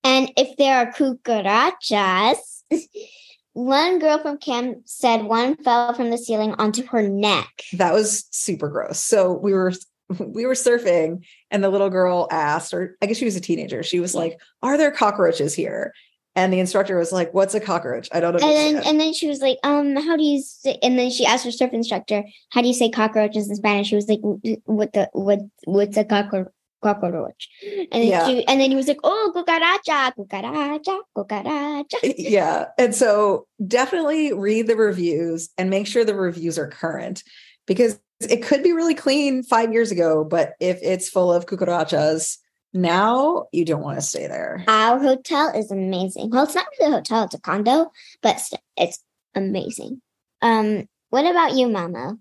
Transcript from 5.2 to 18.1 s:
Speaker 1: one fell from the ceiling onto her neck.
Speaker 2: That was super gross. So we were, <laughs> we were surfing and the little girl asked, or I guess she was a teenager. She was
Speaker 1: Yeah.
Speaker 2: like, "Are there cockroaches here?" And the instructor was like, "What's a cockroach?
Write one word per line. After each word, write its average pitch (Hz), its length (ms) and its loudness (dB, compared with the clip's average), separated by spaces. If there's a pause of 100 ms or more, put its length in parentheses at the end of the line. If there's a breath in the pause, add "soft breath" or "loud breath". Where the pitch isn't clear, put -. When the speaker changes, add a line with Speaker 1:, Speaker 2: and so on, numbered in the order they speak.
Speaker 1:
one 240 320 0
fell 240 380 2
from 240 160 -2
the 240 80 -2
ceiling 214 360 -2
onto 220 320 -2
her 226 160 0
neck. 202 460 0 (260)
Speaker 2:
That 170 180 2
was 208 380 0
super 156 380 -4
gross. - 320 -6
So 185 320 2
we 196 200 0
were, 185 200 2 (240)
<laughs> 180 220 -10
we 220 280 -6
were 262 80 0
surfing 180 680 2 (260 loud breath)
and 202 140 0
the 196 60 4
little 196 200 2
girl 180 400 2
asked, 160 440 -2
or 180 280 -6
I 202 40 0
guess 220 100 -2
she 240 80 -2
was 202 120 0
a 180 40 -6
teenager. 156 420 -4
She 175 180 -2
was 175 140 -4
Speaker 1:
Yeah. 175 60 -2
Speaker 2:
like, 165 180 -4 (240 soft breath)
"Are 262 140 0
there 294 140 4
cockroaches 185 640 2
here?" - 380 -6 (440 soft breath)
And 185 160 2
the 185 80 2
instructor 190 360 0
was 170 140 0
like, 175 240 -2
"What's 196 200 2
a 208 60 0
cockroach? 170 520 -4